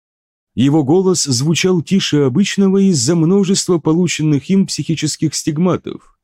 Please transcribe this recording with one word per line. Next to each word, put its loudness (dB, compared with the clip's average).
Его 2
голос 2
звучал 0
тише 0
обычного 0
из-за 0
множества 0
полученных 0
им 2
психических -4
стигматов, -4